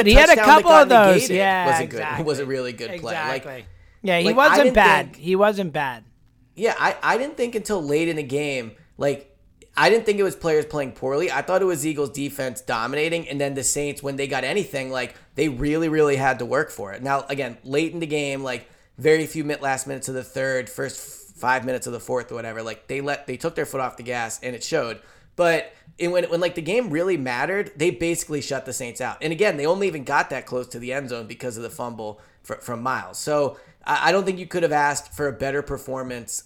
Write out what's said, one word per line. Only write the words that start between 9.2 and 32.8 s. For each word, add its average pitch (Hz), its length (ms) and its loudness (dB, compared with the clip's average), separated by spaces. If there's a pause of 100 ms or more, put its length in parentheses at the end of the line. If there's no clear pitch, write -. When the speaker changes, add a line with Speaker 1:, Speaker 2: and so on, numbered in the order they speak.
Speaker 2:
I 151 160 4
didn't 226 160 2
think 208 100 0
it 196 60 2
was 180 120 0
players 151 300 0
playing 139 280 -6
poorly. 143 380 -4
I 135 120 -2
thought 185 180 0
it 196 40 2
was 160 200 -2
Eagles 147 240 -2
defense 139 520 -8
dominating, 143 680 -2
and 139 100 -6
then 139 140 -2
the 135 100 -6
Saints, 147 380 -4
when 139 140 -6
they 139 120 -4
got 131 160 -4
anything, 139 460 -4
like, 127 260 -6 (200)
they 151 140 0
really, 147 400 -2
really 151 260 2
had 131 240 0
to 123 60 -6
work 139 260 -2
for 98 220 -12
it. 117 100 -14
Now, 139 260 -2
again, 135 340 -6
late 147 280 -2
in 170 80 -10
the 165 80 -6
game, 143 360 -4
like, 123 240 -8 (300)
very 156 300 2
few 156 160 -8
min-, 147 180 -6
last 135 240 -2
minutes 135 240 -10
of 131 60 -8
the 127 80 -8
third, 131 460 -4
first 135 280 -8
f-, - 400 -20
five 123 280 0
minutes 127 200 -4
of 120 80 -8
the 117 60 -10
fourth 120 320 -6
or 117 40 -10
whatever, 113 280 -10
like, 113 240 -12
they 139 140 -6
let, 143 260 -6
they 127 100 -8
took 165 160 -6
their 151 140 -4
foot 135 140 -6
off 123 160 -6
the 123 60 -16
gas, 117 380 -6
and 127 140 -8
it - 80 -12
showed. 117 360 -4 (360)
But 165 360 2 (280)
it, 170 80 -2
when, 180 160 2
when, 170 160 -2
like, 175 160 -2
the 170 80 -6
game 208 260 -2
really 175 260 0
mattered, 143 600 -4
they 165 160 0
basically 165 500 -4
shut 131 240 -8
the 127 80 -10
Saints 120 260 -10
out. 117 220 -6
And 156 100 -4
again, 170 260 0
they 143 100 -2
only 190 180 0
even 156 180 -4
got 143 280 0
that 127 160 -8
close 127 220 -6
to 120 100 -12
the 123 120 -10
end 135 180 -6
zone 117 180 -10
because 120 300 -10
of 117 40 -12
the 113 80 -10
fumble 110 500 -10 (220)
fr-, - 140 -12
from 120 260 -10